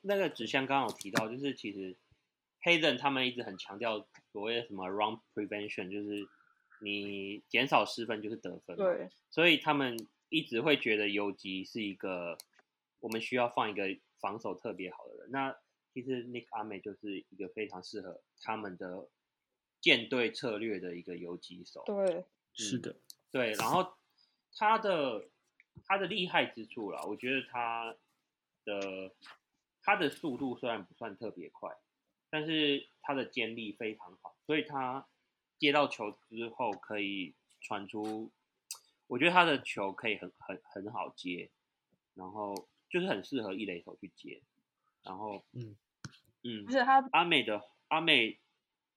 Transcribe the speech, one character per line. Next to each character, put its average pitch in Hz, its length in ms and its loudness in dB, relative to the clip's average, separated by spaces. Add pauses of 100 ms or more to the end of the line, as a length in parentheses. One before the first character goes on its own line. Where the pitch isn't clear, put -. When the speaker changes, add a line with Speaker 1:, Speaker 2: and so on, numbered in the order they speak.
Speaker 1:
那 196 120 0
个 185 140 2
纸 120 160 -8
箱 135 220 0
刚 139 140 2
刚 127 60 0
有 107 80 -4
提 101 140 -10
到， 110 180 2
就 117 120 -6
是 139 160 -2
其 104 180 -10
实 95 240 -8 (640)
Hazen 156 380 4
他 139 100 2
们 131 160 2
一 127 60 0
直 123 100 -8
很 101 160 -8
强 98 220 -12
调 110 280 -2 (240)
所 104 120 -8
谓 117 180 0
的 117 60 -8
什 104 80 -12
么 92 120 -6
run 107 300 0 (160)
prevention， 104 560 -6
就 104 140 -6
是 104 240 -4 (520)
你 101 720 -6
减 123 180 4
少 131 160 6
失 113 220 -4
分 107 160 -4
就 107 80 -4
是 117 60 -4
得 87 240 -10
分 - 180 -12
嘛。 196 80 2
Speaker 2:
对。 180 240 0 (200)
Speaker 1:
所 170 200 6
以 151 80 8
他 151 160 2
们 123 340 0 (220)
一 110 120 2
直 113 200 -2
会 147 160 6
觉 110 180 2
得 104 140 2
游 101 240 0
击 95 320 -6
是 113 180 -6
一 98 100 -4
个 87 440 -6 (640)
我 117 80 -6
们 113 120 -2
需 123 140 -2
要 123 140 4
放 117 200 2
一 101 40 -4
个 101 100 0 (380)
防 104 180 -2
守 98 160 -4
特 107 180 -6
别 90 160 -8
好 - 200 -14
的 57 80 -18
人。 - 120 -18
那 135 240 -2 (400)
其 127 80 -8
实 123 220 -2
Nick 120 280 -10
阿 107 120 -6
美 104 160 -8
就 101 140 -8
是 98 360 -8
一 95 60 -20
个 92 140 -6
非 107 180 -6
常 90 160 -12
适 104 180 -10
合 87 200 -12 (200)
他 110 140 -4
们 98 220 -6
的 92 320 -10 (720)
舰 127 260 6
队 120 240 2
策 113 260 -2
略 107 220 -2
的 90 160 -8
一 87 60 -8
个 87 160 -10
游 87 180 -8
击 87 300 -14
手。 - 200 -16
Speaker 2:
对。 196 300 2
Speaker 1:
嗯， 180 100 -6 (280)
Speaker 3:
是 104 260 -2
的。 - 160 -6 (340)
Speaker 1:
对， 120 220 2
然 107 160 2
后 180 280 4 (600)
他 220 240 6
的， 151 480 2 (580)
他 196 120 2
的 190 100 2
厉 180 200 0
害 156 180 4
之 110 200 -8
处 107 240 -6
啦， 76 140 -6
我 101 120 -4
觉 127 200 -2
得 127 160 -2
他 117 440 -2 (680)
的， 98 480 -4 (720)
他 202 140 6
的 160 120 4
速 131 280 -4
度 127 200 -2
虽 127 120 -4
然 113 160 -2
不 - 100 -20
算 107 220 -8
特 107 120 -6
别 85 200 -12
快， - 200 -10 (600)
但 151 180 -2
是 151 400 4 (140)
他 143 120 0
的 127 120 2
肩 113 320 -2
力 107 160 -6
非 107 220 -4
常 90 260 -18
好， - 140 -16 (120)
所 151 100 2
以 147 60 2
他 135 420 -4 (540)
接 147 140 8
到 147 140 8
球 107 300 -4 (120)
之 117 200 -6
后 113 220 0
可 104 280 -4
以 98 360 -4 (260)
传 101 260 -4
出， 110 440 -6 (720)
我 123 140 -2
觉 151 60 4
得 170 60 6
他 175 140 10
的 139 160 4
球 98 300 -2
可 110 180 -4
以 101 80 0
很， 90 220 -10
很， 92 240 -10
很 101 280 -10
好 90 240 -6
接， 90 360 -8 (640)
然 92 140 -12
后 101 380 -8 (220)
就 180 100 0
是 185 80 0
很 107 160 -2
适 127 200 -4
合 98 100 -4
一 104 120 -6
垒 87 180 -6
手 87 180 -16
去 92 140 -14
接， - 260 -16 (640)
然 95 120 -8
后， 101 380 -8
Speaker 3:
嗯。 110 220 -10 (680)
Speaker 1:
嗯， 208 240 -6
Speaker 2:
而 240 40 -4
且 269 80 4
他 262 320 8
Speaker 1:
阿 165 120 8
美 160 200 6
的， 107 180 0 (260)
阿 160 140 2
美， 135 380 6 (580)